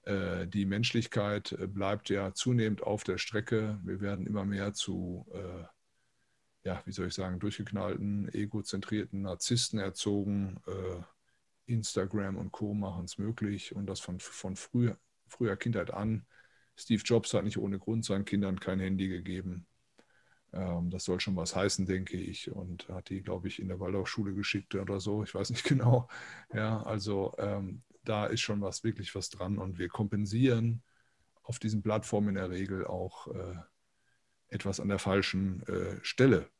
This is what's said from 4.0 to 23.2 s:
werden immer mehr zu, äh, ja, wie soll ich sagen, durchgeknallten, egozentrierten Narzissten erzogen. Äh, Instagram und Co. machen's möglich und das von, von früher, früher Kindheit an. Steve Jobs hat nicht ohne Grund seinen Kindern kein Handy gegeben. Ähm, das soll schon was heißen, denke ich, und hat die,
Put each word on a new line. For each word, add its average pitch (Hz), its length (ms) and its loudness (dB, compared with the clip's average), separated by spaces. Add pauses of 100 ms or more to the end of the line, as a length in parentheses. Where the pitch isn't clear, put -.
werden 101 260 -2
immer 101 180 0
mehr 101 280 0
zu, 90 600 -4
äh, 90 320 -8 (1000)
ja, 90 220 -4
wie 95 60 -6
soll 92 160 -2
ich - 60 -4
sagen, 92 240 -2
durchgeknallten, 101 960 -2
egozentrierten 101 880 -2
Narzissten 110 560 0
erzogen. 98 880 0
Äh, 92 360 -4 (640)
Instagram 98 720 0
und 90 140 -4
Co. 104 240 -2
machen's 92 440 -2
möglich 101 580 -2
und 101 100 -2
das 95 140 -4
von, 90 180 -6
von - 380 -6
früher, 120 420 2 (300)
früher 101 280 0
Kindheit 104 360 0
an. 107 340 0 (500)
Steve - 280 2
Jobs 113 300 4
hat 92 100 4
nicht 104 140 0
ohne 98 200 0
Grund 113 260 0
seinen 98 200 2
Kindern 98 340 2
kein 95 220 0
Handy 95 280 2
gegeben. 90 580 -4 (840)
Ähm, 87 380 0
das 95 140 -4
soll 90 160 2
schon 95 160 0
was 85 180 -2
heißen, 95 320 2
denke 95 300 0
ich, 90 340 -6
und 90 380 -8
hat 92 220 -8
die, 95 120 -4